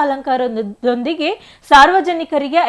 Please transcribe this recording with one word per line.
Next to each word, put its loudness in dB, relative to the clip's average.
ಅಲಂಕಾರದೊಂದಿಗೆ -4
ಸಾರ್ವಜನಿಕರಿಗೆ 2